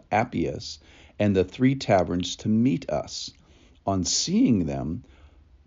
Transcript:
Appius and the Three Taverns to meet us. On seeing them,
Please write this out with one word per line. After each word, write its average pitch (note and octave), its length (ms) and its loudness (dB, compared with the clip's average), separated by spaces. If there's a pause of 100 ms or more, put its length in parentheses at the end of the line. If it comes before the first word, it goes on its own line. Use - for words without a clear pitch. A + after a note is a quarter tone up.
(100)
Appius - 680 -2 (400)
and G2+ 180 2
the F#2 80 4
Three C3 320 2
Taverns F2+ 600 0
to - 120 -6
meet A#2+ 420 2
us. - 400 -6 (560)
On F#2+ 160 0
seeing E3 600 2
them, D2 400 -6 (640)